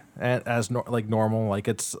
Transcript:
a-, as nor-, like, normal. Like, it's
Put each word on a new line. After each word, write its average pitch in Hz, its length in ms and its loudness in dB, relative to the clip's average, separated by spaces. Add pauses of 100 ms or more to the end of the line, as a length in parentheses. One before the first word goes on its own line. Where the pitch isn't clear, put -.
(200)
a-, 123 260 0
as 117 240 0
nor-, 120 200 -2
like, 117 180 0
normal. 110 400 2
Like, 101 220 0
it's - 300 -2